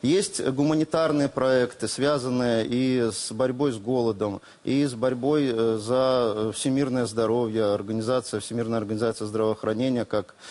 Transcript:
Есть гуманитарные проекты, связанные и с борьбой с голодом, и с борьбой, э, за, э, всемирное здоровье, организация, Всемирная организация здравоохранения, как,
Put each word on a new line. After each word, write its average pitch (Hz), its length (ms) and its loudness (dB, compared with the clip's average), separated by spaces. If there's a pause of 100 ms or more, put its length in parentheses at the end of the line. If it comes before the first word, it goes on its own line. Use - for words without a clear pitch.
Есть 180 400 0
гуманитарные 151 840 2
проекты, 127 600 0
связанные 123 800 0
и 127 460 0
с - 200 -8
борьбой 127 400 0
с 113 60 -4
голодом, 107 640 -2 (220)
и 139 220 2
с 131 80 -2
борьбой, 127 580 0
э, 113 260 2
за, 123 580 2
э, 107 180 -2
всемирное 131 520 0
здоровье, 110 680 2
организация, 110 680 -2
Всемирная 113 380 -4
организация 110 500 -2
здравоохранения, 110 800 0
как, - 300 -4 (160)